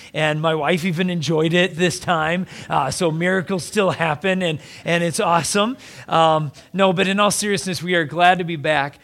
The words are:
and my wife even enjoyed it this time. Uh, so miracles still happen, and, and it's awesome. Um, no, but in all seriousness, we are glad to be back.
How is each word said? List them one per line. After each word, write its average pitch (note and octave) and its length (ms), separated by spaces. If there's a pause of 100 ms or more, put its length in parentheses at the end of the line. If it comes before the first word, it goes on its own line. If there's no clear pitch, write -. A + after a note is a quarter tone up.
(140)
and D3+ 280
my D#3+ 140
wife D#3 300
even F3+ 240
enjoyed D#3+ 440
it F3+ 220
this E3+ 240
time. E3+ 460 (240)
Uh, D3 200
so D#3+ 220
miracles F3+ 540
still F#3+ 260
happen, E3 500
and, D#3+ 200 (240)
and E3+ 180
it's E3+ 160
awesome. G3+ 560 (320)
Um, D#3 460 (180)
no, F#3+ 220
but F#3 140
in G3 120
all G#3 120
seriousness, F#3 520
we F3+ 120
are E3+ 100
glad F3 320
to F3+ 80
be E3 100
back. D3 480